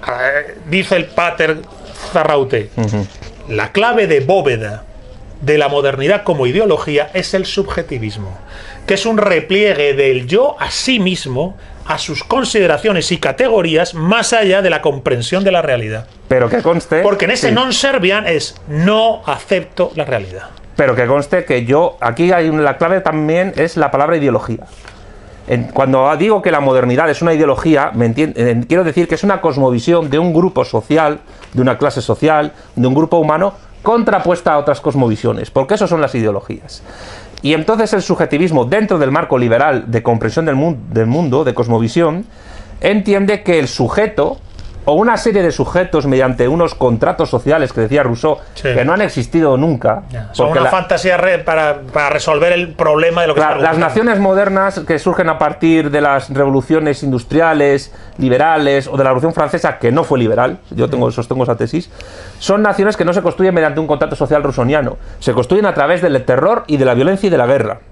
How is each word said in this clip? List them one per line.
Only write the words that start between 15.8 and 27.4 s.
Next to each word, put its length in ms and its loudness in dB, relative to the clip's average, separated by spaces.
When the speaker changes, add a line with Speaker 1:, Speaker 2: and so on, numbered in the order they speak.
Speaker 2:
Pero 200 2
que 140 0
conste 400 0
Speaker 1:
Porque 220 2
en 80 0
ese 160 0
Speaker 2:
sí. 60 2
Speaker 1:
non 180 0
serviam 540 0
es 300 -4
"no 560 0
acepto 680 -2
la 100 -4
realidad". 460 -6
Speaker 2:
Pero 180 2
que 120 0
conste 380 0
que 200 0
yo, 360 2
aquí 320 0
hay 180 2
un, 120 0
la 140 0
clave 240 0
también 560 0
es 200 -2
la 140 0
palabra 260 2
ideología. 500 -2
En, 240 -2
cuando 440 2
digo 260 2
que 80 0
la 100 2
modernidad 480 2
es 140 0
una 100 2
ideología, 600 2